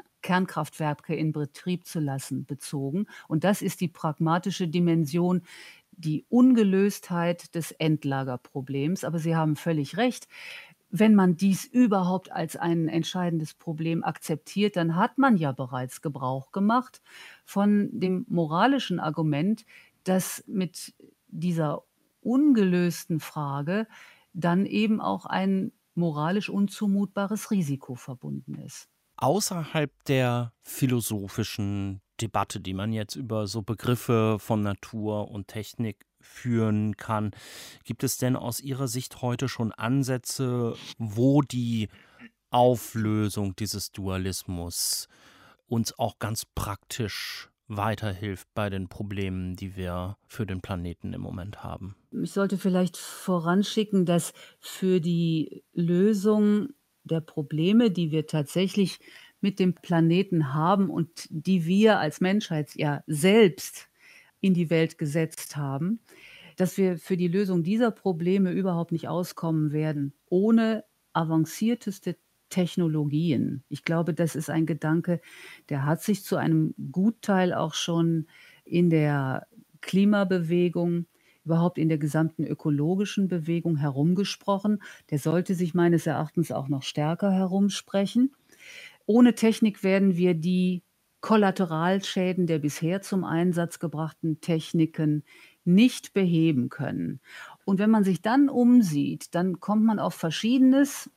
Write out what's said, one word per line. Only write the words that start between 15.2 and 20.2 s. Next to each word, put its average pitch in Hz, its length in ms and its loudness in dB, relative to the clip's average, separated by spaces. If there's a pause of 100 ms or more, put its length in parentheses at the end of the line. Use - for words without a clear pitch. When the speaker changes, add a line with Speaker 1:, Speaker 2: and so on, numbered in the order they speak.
Speaker 1:
ja 156 140 0
bereits 127 500 -8
Gebrauch 131 500 -6
gemacht 220 500 0 (440)
von 202 460 2
dem 185 380 -2
moralischen 175 720 0
Argument, 160 640 0 (380)
dass - 440 -2